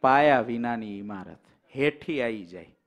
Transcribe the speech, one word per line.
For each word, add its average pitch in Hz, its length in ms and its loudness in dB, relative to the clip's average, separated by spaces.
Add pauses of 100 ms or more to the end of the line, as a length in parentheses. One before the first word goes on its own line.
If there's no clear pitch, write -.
પાયા 135 400 6
વિનાની 117 540 -6
ઇમારત, 98 460 -14 (300)
હેઠી 147 480 -2
આવી 113 240 -4
જાય 85 280 -20 (140)